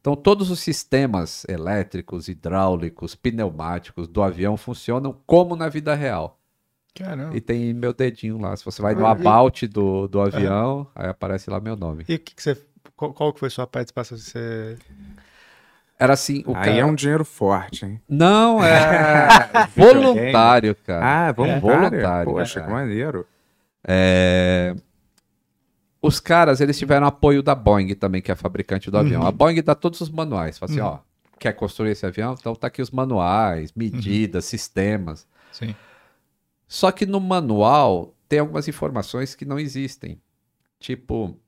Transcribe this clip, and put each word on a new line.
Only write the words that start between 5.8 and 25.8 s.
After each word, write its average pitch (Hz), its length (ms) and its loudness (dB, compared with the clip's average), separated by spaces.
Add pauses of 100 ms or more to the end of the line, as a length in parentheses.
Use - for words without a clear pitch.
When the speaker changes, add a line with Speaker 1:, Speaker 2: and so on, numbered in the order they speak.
Speaker 1:
real. 110 420 -6 (640)
Speaker 2:
Caramba. 160 380 -10
Speaker 1:
E 113 40 -6
tem 117 340 -4
meu 120 180 -4
dedinho 120 480 -4
lá. 98 160 -6
Se - 80 -16
você - 180 -10
vai 104 140 0
no 110 100 2
Speaker 2:
Ah, 110 40 6
e - 20 4
Speaker 1:
about 117 560 4
do, 98 400 -2
do 98 120 -2
Speaker 2:
Aham. 101 60 2
Speaker 1:
avião, 101 680 -2
aí 92 140 -10
aparece 95 400 -8
lá 98 120 -6
meu 110 160 -10
nome. 82 320 -10
Speaker 2:
E 165 80 -2
o - 20 -6
que - 160 -18
que - 80 -20
você, 143 180 -4 (360)
qual, 151 180 -8
qual 151 180 -2
que - 60 -12
foi 135 120 -6
sua 127 180 -8
participação? 120 500 -10
Você 113 580 -12 (1200)
Speaker 1:
Era 135 160 4
assim, 139 320 -4
o 127 100 -4
Speaker 3:
Aí 95 80 -4
Speaker 1:
cara 104 140 2
Speaker 3:
é 127 60 2
um 151 100 2
dinheiro 147 300 0
forte, 98 600 -4
hein? 104 240 -12
Speaker 1:
Não, 208 560 4
é 156 640 4 (240)
Speaker 3:
<laughs> 220 240 2
Videogame. 254 260 10 (120)
Speaker 1:
voluntário, 117 600 4 (100)
cara. 127 440 0
Speaker 3:
Ah, 143 40 0
voluntário? 139 280 0 (300)
Speaker 1:
Voluntário, 92 420 -2
Speaker 3:
Poxa, - 280 -4
Speaker 1:
cara. 80 60 -10
Speaker 3:
que 98 60 -6
maneiro. 117 540 -6 (600)
Speaker 1:
É... 92 880 2 (1300)